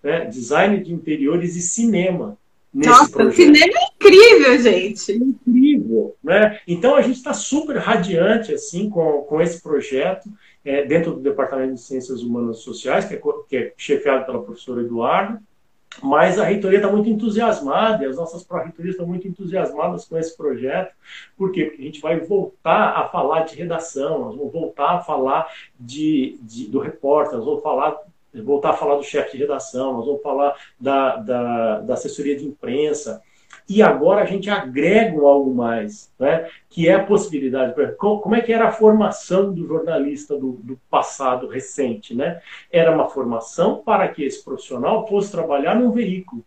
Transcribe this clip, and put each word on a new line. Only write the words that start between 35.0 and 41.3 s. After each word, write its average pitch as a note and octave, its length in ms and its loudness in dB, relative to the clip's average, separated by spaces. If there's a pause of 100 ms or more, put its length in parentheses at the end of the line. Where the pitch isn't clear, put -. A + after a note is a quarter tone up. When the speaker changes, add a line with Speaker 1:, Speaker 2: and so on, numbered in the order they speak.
Speaker 1:
um C#3+ 80 2
algo C#3 280 4
mais, A#2 680 -6
né? D3+ 300 -2 (200)
Que E3 200 2
é F#3 60 8
a F#3+ 80 2
possibilidade, C3 720 -2
por C#3+ 100 0
exemplo, - 140 -6
co-, G#3 220 0
como G#3 160 0
é A3+ 60 2
que A3+ 100 -2
era A3+ 160 2
a - 60 0
formação G3+ 800 2
do E3 120 -8
jornalista D3 720 -4
do, B2+ 240 -8
do B2+ 160 -14 (120)
passado C3 580 -4